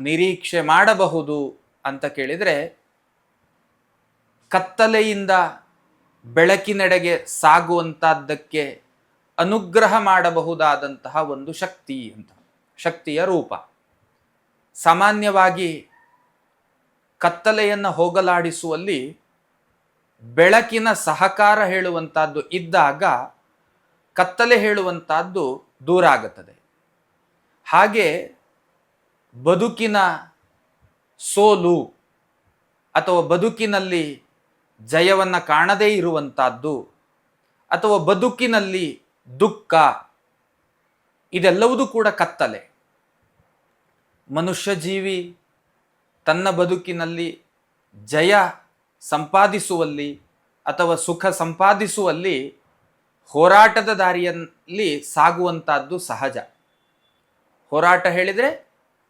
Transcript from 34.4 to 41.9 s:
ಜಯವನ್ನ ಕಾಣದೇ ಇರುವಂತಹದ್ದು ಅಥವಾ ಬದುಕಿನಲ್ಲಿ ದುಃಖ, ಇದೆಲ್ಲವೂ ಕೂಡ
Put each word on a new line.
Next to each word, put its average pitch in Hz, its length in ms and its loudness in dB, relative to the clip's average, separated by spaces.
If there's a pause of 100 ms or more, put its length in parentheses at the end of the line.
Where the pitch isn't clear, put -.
ಜಯವನ್ನ 180 520 2
ಕಾಣದೇ 185 560 2
ಇರುವಂತಹದ್ದು 143 920 -4 (800)
ಅಥವಾ 202 280 2
ಬದುಕಿನಲ್ಲಿ 190 1040 -2 (380)
ದುಃಖ, - 340 -2 (1600)
ಇದೆಲ್ಲವೂ 202 540 2
ಕೂಡ 220 220 0